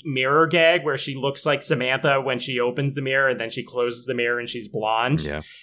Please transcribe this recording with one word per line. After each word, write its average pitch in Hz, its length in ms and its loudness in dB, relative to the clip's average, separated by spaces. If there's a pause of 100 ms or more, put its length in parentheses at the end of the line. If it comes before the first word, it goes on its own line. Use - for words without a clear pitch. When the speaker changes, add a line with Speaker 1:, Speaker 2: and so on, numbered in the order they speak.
Speaker 1:
mirror 139 420 2
gag 165 380 4
where 139 140 0
she 135 180 -8
looks 139 300 -4
like 143 160 2
Samantha 135 580 2
when 127 180 -2
she 123 220 -4
opens 123 340 0
the 143 60 -6
mirror 135 300 2
and 117 100 -2
then 117 100 -4
she 117 140 -8
closes 120 400 -4
the 127 100 -4
mirror 120 240 -2
and 117 100 -8
she's 113 200 -10
blonde. 113 540 0
Speaker 2:
Yeah. 73 180 -6 (220)